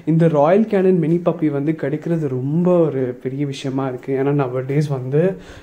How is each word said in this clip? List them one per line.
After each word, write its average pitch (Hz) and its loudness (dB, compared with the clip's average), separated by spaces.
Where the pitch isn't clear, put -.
இந்த 165 2
ராயல் 156 4
கேனன் 185 2
மினி 165 2
பப்பி 170 -2
வந்து 143 -2
கிடைக்கிறது 151 -4
ரொம்ப 156 2
ஒரு 131 0
பெரிய 135 -4
விஷயமா 135 -4
இருக்கு. 131 -4
ஏன்னா 135 0
nowadays 139 0
வந்து 147 0